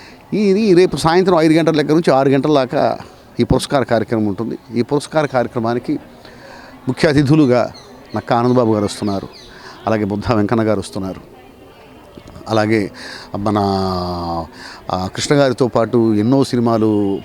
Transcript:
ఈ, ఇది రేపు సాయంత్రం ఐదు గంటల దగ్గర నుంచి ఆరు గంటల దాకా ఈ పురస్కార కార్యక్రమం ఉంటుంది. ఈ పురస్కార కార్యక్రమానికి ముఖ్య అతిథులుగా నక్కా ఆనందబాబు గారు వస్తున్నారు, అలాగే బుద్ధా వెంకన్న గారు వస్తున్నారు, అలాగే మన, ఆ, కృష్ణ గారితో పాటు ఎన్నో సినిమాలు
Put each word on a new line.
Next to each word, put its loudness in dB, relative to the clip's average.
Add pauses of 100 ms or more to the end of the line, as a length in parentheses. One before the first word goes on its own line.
(340)
ఈ, -2
ఇది 2
రేపు 4
సాయంత్రం 2
ఐదు 4
గంటల 2
దగ్గర 0
నుంచి 2
ఆరు 4
గంటల 2
దాకా 0 (420)
ఈ 4
పురస్కార 0
కార్యక్రమం 0
ఉంటుంది. -6 (160)
ఈ 0
పురస్కార -2
కార్యక్రమానికి -4 (960)
ముఖ్య 0
అతిథులుగా 2 (440)
నక్కా -2
ఆనందబాబు 2
గారు 0
వస్తున్నారు, -6 (580)
అలాగే 0
బుద్ధా -2
వెంకన్న 0
గారు 0
వస్తున్నారు, -10 (1080)
అలాగే 0 (460)
మన, -2 (1300)
ఆ, -4
కృష్ణ -2
గారితో 2
పాటు 2
ఎన్నో 2
సినిమాలు 0